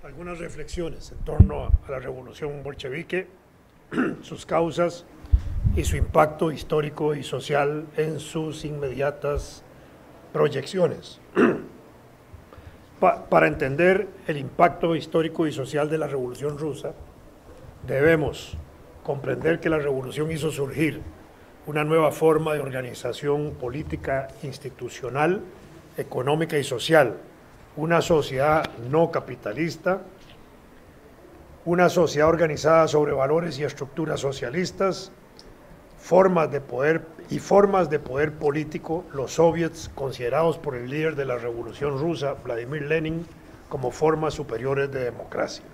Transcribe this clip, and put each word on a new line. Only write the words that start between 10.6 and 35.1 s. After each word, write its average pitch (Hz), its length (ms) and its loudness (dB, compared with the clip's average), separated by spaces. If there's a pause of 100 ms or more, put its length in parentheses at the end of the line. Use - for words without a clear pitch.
<clears throat> - 380 2 (1300)
Pa-, 180 260 4
para 160 220 6
entender 156 600 2 (200)
el 156 100 -2
impacto 170 580 2
histórico 165 500 0
y 147 60 0
social 135 380 -2
de 156 80 -2
la 151 100 -2
Revolución 135 500 -4
Rusa, 147 360 -8 (920)
debemos 139 680 2 (480)
comprender 135 560 -2
que 170 100 0
la 160 80 2
revolución 139 540 -2
hizo 156 200 -2
surgir 135 500 -2 (640)
una 151 180 -2
nueva 156 280 4
forma 156 420 4
de 147 80 -2
organización 131 1000 -4
política, 135 680 -4 (140)
institucional, 135 1000 -4 (560)
económica 151 600 0
y 135 60 2
social, 127 540 4 (580)
una 160 260 2
sociedad 147 680 2 (200)
no 160 220 4
capitalista, 147 880 -4 (1600)
una 175 240 6
sociedad 156 400 4
organizada 160 580 6
sobre 147 240 4
valores 143 480 0
y 151 40 -2
estructuras 143 580 -4
socialistas, 143 880 -2 (840)